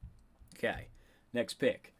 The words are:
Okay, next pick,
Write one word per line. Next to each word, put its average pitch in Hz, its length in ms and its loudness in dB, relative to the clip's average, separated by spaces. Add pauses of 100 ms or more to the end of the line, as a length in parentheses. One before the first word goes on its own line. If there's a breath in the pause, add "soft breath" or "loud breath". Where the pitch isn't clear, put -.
(560)
Okay, 98 320 -2 (460 soft breath)
next 120 220 0
pick, - 440 0